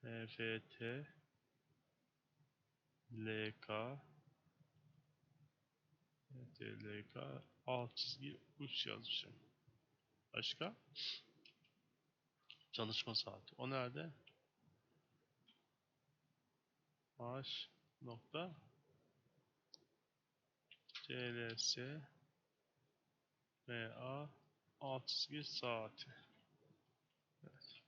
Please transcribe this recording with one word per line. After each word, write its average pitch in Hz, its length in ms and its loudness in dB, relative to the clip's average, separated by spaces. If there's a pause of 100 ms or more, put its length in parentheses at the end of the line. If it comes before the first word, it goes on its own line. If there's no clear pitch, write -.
H 113 220 -2
F 113 420 2
T 123 380 -2 (2000)
L 110 480 2
K 113 360 2 (2250)
H 135 60 -10
F 127 200 -8
T - 100 -6
L 107 480 -4
K 135 300 -4 (240)
alt 123 300 4
çizgi - 440 -2 (180)
üç 135 280 2
yazmışım. 107 520 0 (960)
Başka? 156 440 0 (2000)
Çalışma 110 420 4
saati. 101 400 0
O 127 160 0
nerede? 135 420 2 (3000)
Maaş 127 520 0 (320)
nokta 147 520 -2 (2500)
C - 220 -2
L 120 420 2
S 135 460 4 (1600)
M 113 300 -2
A 135 340 -4 (500)
alt 131 280 0
çizgi 147 360 2
saati. 113 680 0 (1300)
Evet. - 460 -14